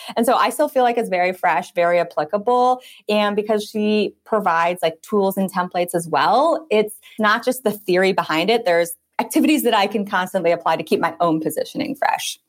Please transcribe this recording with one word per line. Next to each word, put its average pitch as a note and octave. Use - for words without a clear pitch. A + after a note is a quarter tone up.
And A#3
so A#3+
I A3
still D4
feel B3+
like A#3
it's A3
very F3+
fresh, F3+
very F3
applicable. A#3+
And G#3
because G#3
she G#3
provides, F3
like, E3
tools G3
and F#3+
templates F3+
as E3+
well, G#3
it's G#3+
not G#3+
just B3+
the G#3
theory F#3+
behind E3+
it. A#3
There's E3+
activities C4+
that A3+
I G3+
can G#3
constantly F#3
apply E3
to D#3+
keep -
my -
own D#3+
positioning -
fresh. -